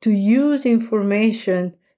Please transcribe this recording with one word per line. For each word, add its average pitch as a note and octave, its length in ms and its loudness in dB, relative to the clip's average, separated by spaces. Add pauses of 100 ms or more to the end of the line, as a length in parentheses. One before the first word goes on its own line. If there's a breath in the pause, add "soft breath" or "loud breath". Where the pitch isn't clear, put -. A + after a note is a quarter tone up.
to A3 100 0
use C4 560 2
information G#3+ 1080 0 (240)